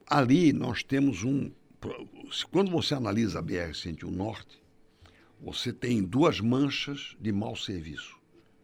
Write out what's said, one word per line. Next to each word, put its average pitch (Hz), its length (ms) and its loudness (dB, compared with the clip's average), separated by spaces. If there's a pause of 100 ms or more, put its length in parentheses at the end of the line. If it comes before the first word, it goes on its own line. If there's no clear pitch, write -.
ali 143 480 6
nós 120 280 -2
temos 135 400 0
um 127 280 0 (280)
pro-, - 300 -10 (240)
se, - 140 -6
quando 190 240 2
você 151 240 0
analisa 107 440 0
a 82 40 -4
B 82 140 -4
R 85 180 -4
cento 87 320 -8
e - 20 -8
um - 20 -6
Norte, 92 480 -8 (800)
você - 320 -6
tem 117 320 0
duas 127 380 4
manchas 135 800 0
de 107 100 -2
mau 110 240 -2
serviço. 80 640 -10 (460)